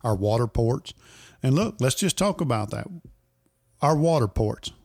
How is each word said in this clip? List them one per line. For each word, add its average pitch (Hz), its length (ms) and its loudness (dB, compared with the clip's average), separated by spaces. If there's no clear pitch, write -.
our 113 120 2
water 107 320 2
ports. 120 460 -2
And 131 120 2
look, 208 240 0
let's 127 160 0
just - 240 -2
talk 196 220 0
about 113 300 -2
that. - 180 -8
Our 151 160 4
water 151 300 2
ports. - 460 -2